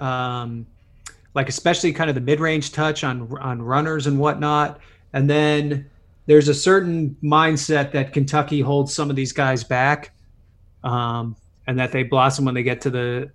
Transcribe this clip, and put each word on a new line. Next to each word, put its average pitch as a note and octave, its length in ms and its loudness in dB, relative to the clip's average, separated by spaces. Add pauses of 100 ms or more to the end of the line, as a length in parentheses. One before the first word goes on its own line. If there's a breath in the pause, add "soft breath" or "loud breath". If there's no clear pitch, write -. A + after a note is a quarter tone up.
um, B2 680 -6 (680 loud breath)
like, C3+ 140 0
especially F3 440 0
kind D#3+ 180 -2
of C#3 40 0
the B2+ 60 -4
mid-range D3+ 500 0
touch D3+ 320 -2
on, B2 360 -6
on B2+ 240 -6
runners C#3+ 440 -2
and C#3 140 2
whatnot. D3 580 0 (340 soft breath)
And C#3 160 2
then D3 600 2 (360)
there's D3+ 220 8
a D3 60 4
certain E3+ 680 0
mindset D3+ 680 2
that C3+ 200 -2
Kentucky D3 480 0
holds C#3 340 0
some D3 160 -2
of C#3 60 -2
these C3+ 160 -4
guys C3 320 0
back, C#3 480 0 (720)
um, A#2 500 -4 (320)
and B2+ 140 -2
that B2 100 -2
they C3 140 -2
blossom C3+ 400 2
when B2+ 100 0
they B2 80 -2
get B2 200 -2
to C3+ 80 -2
the, B2 440 -4